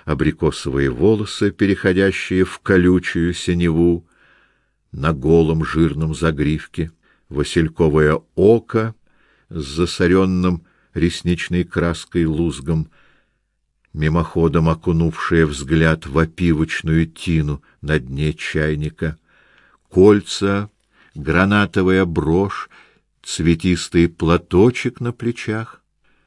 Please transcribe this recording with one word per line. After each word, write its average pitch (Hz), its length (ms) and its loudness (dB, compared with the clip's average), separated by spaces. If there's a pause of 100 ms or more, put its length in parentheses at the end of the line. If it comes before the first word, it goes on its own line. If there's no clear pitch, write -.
абрикосовые 71 840 -2
волосы, 101 640 0
переходящие 95 920 0
в - 140 -6
колючую 90 760 2
синеву, 85 760 0 (840)
на 78 220 -2
голом 80 520 2
жирном 78 520 -2
загривке, 78 720 -4 (380)
васильковое 76 920 0 (140)
око 110 600 2 (560)
с 82 120 -8
засоренным 90 1000 0 (300)
ресничной 87 680 -2
краской 82 600 -2
лузгом, 80 680 -2 (1000)
мимоходом 80 760 0
окунувшее 82 800 0
взгляд 80 600 0
в 67 120 -4
опивочную 80 880 0
тину 76 560 -4 (180)
на 76 180 -2
дне 69 340 -4
чайника, 78 840 -6 (720)
кольца, 101 840 2 (440)
гранатовая 92 920 2
брошь, 85 640 -2 (520)
цветистый 85 840 0
платочек 90 920 0
на 120 120 -4
плечах. 113 680 -8 (440)